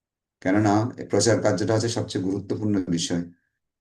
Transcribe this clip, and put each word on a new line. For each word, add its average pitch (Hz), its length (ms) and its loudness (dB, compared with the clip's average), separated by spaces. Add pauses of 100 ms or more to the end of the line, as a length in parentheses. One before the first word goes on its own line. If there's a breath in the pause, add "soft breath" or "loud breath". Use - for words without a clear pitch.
(420)
কেননা 104 320 2 (240)
এই - 100 -10
প্রচার 101 340 4
কার্যটা 104 340 0
হচ্ছে 110 140 0
সবচেয়ে 95 360 -4
গুরুত্বপূর্ণ 101 500 -2 (120)
বিষয়, 85 360 -2 (580)